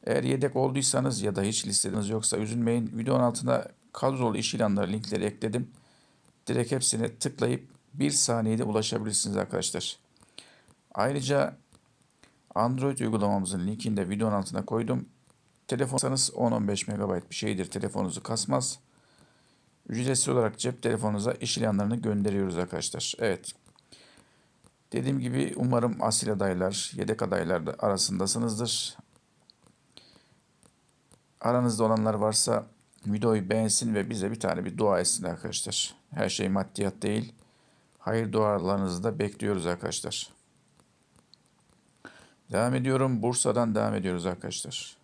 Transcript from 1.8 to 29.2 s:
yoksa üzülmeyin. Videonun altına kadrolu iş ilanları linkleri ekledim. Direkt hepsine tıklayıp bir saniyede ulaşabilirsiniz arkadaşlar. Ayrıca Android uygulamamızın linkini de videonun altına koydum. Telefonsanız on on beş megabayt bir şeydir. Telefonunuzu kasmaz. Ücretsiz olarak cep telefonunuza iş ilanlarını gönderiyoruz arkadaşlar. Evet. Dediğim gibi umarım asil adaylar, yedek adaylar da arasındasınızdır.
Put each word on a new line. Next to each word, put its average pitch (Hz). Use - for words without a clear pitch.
yoksa 110
üzülmeyin. 117
Videonun 127
altına 123
kadrolu 127
iş 113
ilanları 101
linkleri 107
ekledim. 113
Direkt 120
hepsine 117
tıklayıp 127
bir 139
saniyede 113
ulaşabilirsiniz 107
arkadaşlar. 95
Ayrıca 139
Android 131
uygulamamızın 101
linkini 107
de 92
videonun 104
altına 98
koydum. 117
Telefonsanız 131
on 120
on 110
beş 101
megabayt 101
bir -
şeydir. 101
Telefonunuzu 101
kasmaz. -
Ücretsiz 127
olarak 117
cep 123
telefonunuza 107
iş 120
ilanlarını 104
gönderiyoruz 101
arkadaşlar. 85
Evet. 98
Dediğim 131
gibi 127
umarım 120
asil 107
adaylar, 95
yedek 101
adaylar 90
da 78
arasındasınızdır. 107